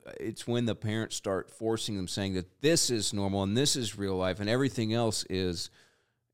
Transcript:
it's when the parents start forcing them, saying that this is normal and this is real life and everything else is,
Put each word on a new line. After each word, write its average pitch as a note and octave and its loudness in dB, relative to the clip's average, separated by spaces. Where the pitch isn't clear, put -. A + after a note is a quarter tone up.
it's A2 -10
when A#2+ 0
the G#2+ 2
parents A2 -4
start F#2+ -2
forcing A2 -2
them, F#2 -4
saying G2 -2
that F2+ -6
this D#3 4
is A2 0
normal G2 2
and G2 2
this C#3+ 4
is G#2 -4
real G2 0
life F#2 0
and G2+ -2
everything A#2 2
else A#2 0
is, F2+ -2